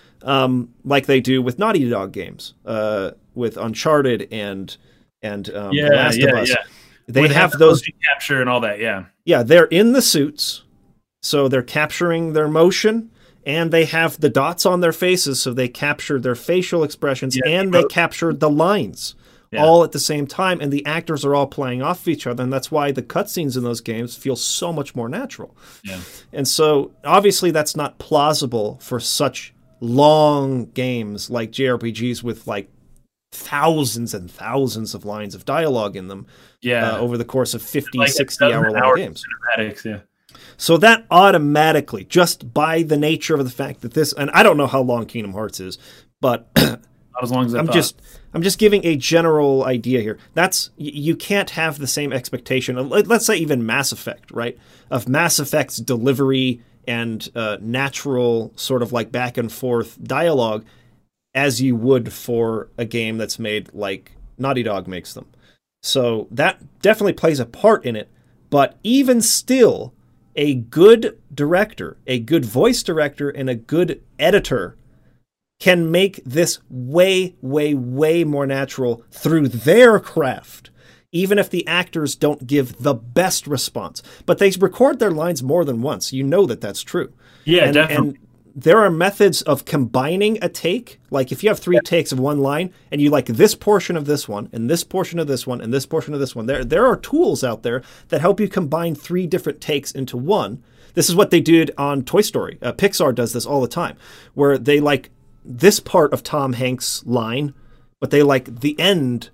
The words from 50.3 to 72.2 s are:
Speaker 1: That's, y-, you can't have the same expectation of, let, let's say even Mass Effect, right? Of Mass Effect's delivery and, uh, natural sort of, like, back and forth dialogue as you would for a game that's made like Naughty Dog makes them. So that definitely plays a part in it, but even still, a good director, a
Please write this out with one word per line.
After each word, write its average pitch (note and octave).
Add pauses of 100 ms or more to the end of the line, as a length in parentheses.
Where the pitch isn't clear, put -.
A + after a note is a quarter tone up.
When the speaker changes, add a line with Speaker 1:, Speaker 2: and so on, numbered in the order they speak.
Speaker 1:
That's, F3+
y-, D3
you D3
can't G3
have D#3+
the C#3+
same C#3+
expectation B2+
of, C3+
let, G#3
let's A3+
say G#3+
even D3
Mass B2+
Effect, -
right? A#2 (340)
Of B2+
Mass E3
Effect's D3
delivery B2+ (260)
and, A#2
uh, G#2+
natural A#2+
sort C3
of, A2+
like, A#2
back B2
and A#2
forth A#2+
dialogue B2 (680)
as C3+
you C3
would A#2
for A2+ (100)
a A#2+
game A2
that's A2
made G#2+
like G2 (260)
Naughty B2+
Dog G2
makes F#2
them. - (560)
So A#2
that C#3+ (180)
definitely G3+
plays D#3+
a A#2
part -
in A#2+
it, G#2+ (400)
but C#3+
even B3
still, G3 (420)
a D3
good G3+ (160)
director, D3
a B2+